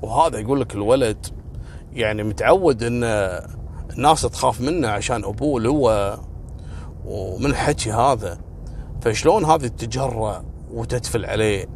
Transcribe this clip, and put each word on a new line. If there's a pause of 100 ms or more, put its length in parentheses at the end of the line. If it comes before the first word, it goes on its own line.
وهذا
يقول
لك
الولد (640)
يعني
متعود
إن (880)
الناس
تخاف
منه
عشان
أبوه
لواء (840)
ومن
الحكي
هذا، (600)
فشلون
هذه
تتجرأ (260)
وتتفل
عليه؟